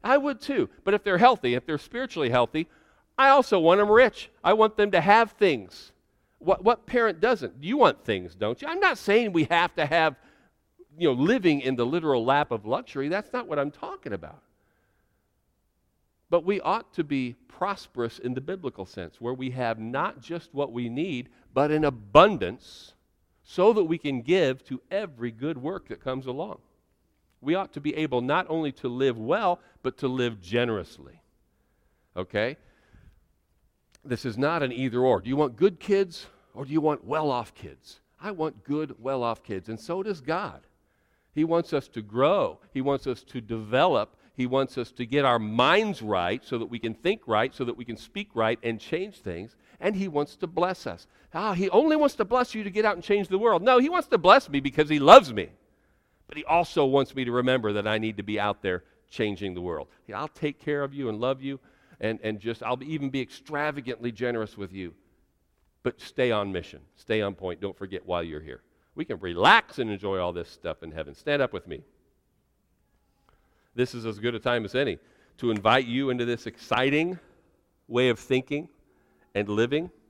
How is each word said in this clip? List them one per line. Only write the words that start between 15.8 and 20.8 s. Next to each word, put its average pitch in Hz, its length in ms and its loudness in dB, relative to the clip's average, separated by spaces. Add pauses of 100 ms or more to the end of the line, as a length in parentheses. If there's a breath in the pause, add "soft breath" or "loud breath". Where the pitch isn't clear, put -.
But 170 140 2
we 196 160 0
ought 202 320 -4
to 170 100 -4
be 135 320 -4 (120)
prosperous - 680 -6
in 123 160 -8
the 127 80 -6
biblical 170 460 -10
sense, 87 340 -14
where 120 140 -6
we 127 160 -8
have 120 260 -4
not 131 420 -6
just 165 320 -14
what 135 200 -4
we 120 180 -6